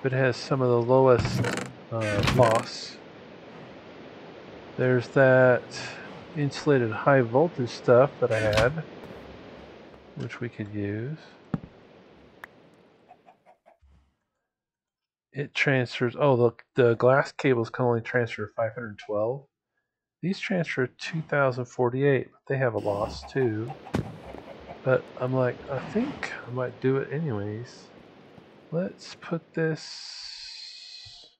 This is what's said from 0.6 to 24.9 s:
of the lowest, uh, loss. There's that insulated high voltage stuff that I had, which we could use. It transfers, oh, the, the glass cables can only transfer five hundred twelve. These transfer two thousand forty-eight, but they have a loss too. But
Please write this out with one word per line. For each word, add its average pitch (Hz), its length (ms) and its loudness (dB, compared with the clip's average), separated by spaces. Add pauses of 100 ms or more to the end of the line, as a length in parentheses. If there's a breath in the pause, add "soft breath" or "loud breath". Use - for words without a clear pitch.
of 127 80 2
the 120 120 4
lowest, 123 600 4 (500)
uh, 107 440 0
loss. 117 600 2 (1800)
There's 127 320 2
that 131 540 8 (760 loud breath)
insulated 139 540 2
high 135 300 4
voltage 127 480 0
stuff 131 420 6 (100)
that 120 100 2
I 110 80 0
had, 110 440 2 (1300)
which 123 240 -10
we 120 80 -6
could 107 260 -10
use. 107 440 -6 (4000)
It 139 200 -8
transfers, 127 640 0
oh, 139 200 6
the, 120 140 6 (240)
the 120 200 6
glass 131 380 4
cables 117 360 2
can - 160 -2
only 120 160 2
transfer 113 540 -2
five 113 200 -2
hundred 110 240 -12
twelve. 113 460 -4 (760)
These 180 180 -2
transfer 165 480 -2
two - 360 -10
thousand 131 420 0
forty-eight, 131 680 0
but - 160 -20
they 139 100 -2
have 123 180 0
a 104 40 0
loss 101 500 -4
too. 117 400 -2 (1160)
But 131 180 2 (160)